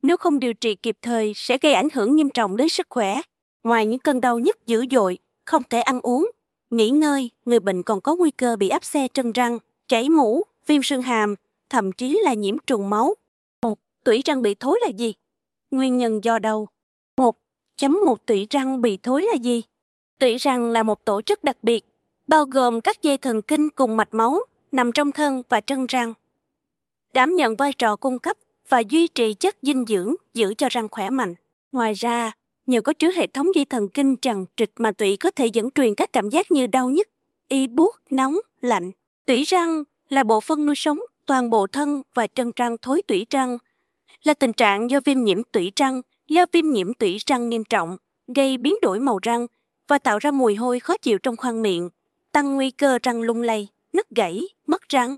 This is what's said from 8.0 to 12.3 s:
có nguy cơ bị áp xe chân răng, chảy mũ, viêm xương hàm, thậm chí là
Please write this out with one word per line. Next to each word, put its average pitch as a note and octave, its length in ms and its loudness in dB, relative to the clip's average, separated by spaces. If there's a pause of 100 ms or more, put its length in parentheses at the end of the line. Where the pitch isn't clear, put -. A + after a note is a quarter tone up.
có D4+ 140 0
nguy F4 160 2
cơ A#3+ 240 -2
bị G3 140 0
áp - 160 -2
xe C#4 220 -2
chân A#3+ 240 -4
răng, A#3+ 280 -2 (280)
chảy A#3+ 220 0
mũ, C#4+ 340 4 (240)
viêm D4 160 4
xương C4+ 180 -2
hàm, A3 340 0 (340)
thậm G3+ 220 0
chí C4 320 -2
là D4 100 2